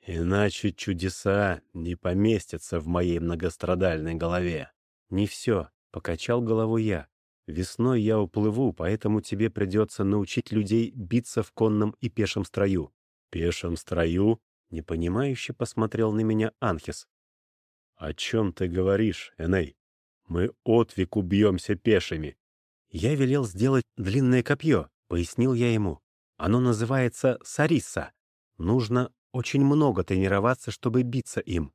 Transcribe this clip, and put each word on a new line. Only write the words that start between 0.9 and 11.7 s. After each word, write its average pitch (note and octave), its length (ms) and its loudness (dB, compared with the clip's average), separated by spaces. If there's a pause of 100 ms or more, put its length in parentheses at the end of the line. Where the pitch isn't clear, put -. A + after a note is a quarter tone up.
не E2+ 220 -6
поместятся F#2 840 -2
в D2+ 60 -8
моей F2 320 0
многострадальной E2+ 960 -2
голове». E2+ 580 -4 (380)
«Не G2 160 0
всё», G2 420 -2 (240)
покачал G#2 480 -4
головой A2+ 440 0
я. F#2+ 220 -2 (400)
«Весной A2+ 540 0
я A2 180 2
уплыву, G#2+ 540 0
поэтому G#2 480 -2
тебе G#2 300 -2
придётся G#2 540 0
научить G2+ 480 -2
людей G#2+ 420 0
биться A#2 480 -2
в - 100 -8
конном G#2+ 480 2